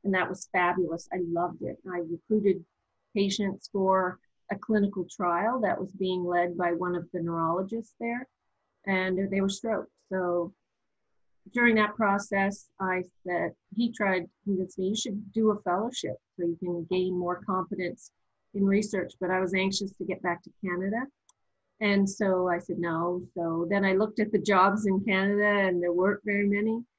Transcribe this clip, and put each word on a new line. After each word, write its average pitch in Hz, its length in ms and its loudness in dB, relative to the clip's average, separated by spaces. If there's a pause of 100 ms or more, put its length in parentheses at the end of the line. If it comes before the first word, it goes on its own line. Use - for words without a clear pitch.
And 196 100 0
that 180 160 0
was - 220 -10
fabulous. 175 600 0
I 185 160 -4
loved 170 360 -2
it. - 160 -8 (120)
I 175 80 -4
recruited 175 640 0 (520)
patients 196 580 -2
for 190 460 2 (320)
a 202 40 -2
clinical 202 540 0
trial 180 520 0
that - 180 0
was 196 140 -8
being 185 300 -2
led 175 320 0
by 175 180 0
one 180 200 -2
of 170 200 -4
the 180 60 -4
neurologists 170 800 -2
there, 240 280 -6 (580)
and 190 460 0
they 196 100 2
were 196 80 2
strokes. 214 400 -4 (220)
So 175 420 -2 (1000)
during 240 260 6
that 214 180 2
process, 202 760 0 (100)
I 185 220 0 (240)
said, 175 300 -2 (200)
he 233 160 0
tried 190 280 0
to 170 100 -8 (140)
convince 190 340 -2
me, 185 120 0
"You 214 60 0
should 208 380 -6
do 220 160 4
a 208 120 0
fellowship 208 560 -2 (200)
so - 80 -2
you 170 140 -2
can 175 320 -4
gain 185 260 0
more 175 260 -2
competence 185 680 -4 (420)
in 196 120 2
research." 202 540 2
But 180 120 -2
I 185 80 2
was 185 160 0
anxious 196 380 0
to 180 100 -10
get 185 180 -6
back 170 220 -4
to - 80 -20 (120)
Canada. 196 440 -2 (720)
And 202 260 4
so 185 420 2
I 175 100 0
said, 175 180 -6
"No." 170 460 -2 (100)
So 165 340 -2
then 196 160 2
I 190 100 4
looked 214 260 2
at 214 120 0
the 214 60 0
jobs 196 480 4
in 190 180 2
Canada, 202 640 2
and 180 140 0
there 175 100 0
weren't 185 320 2
very 202 240 0
many. 220 360 0 (160)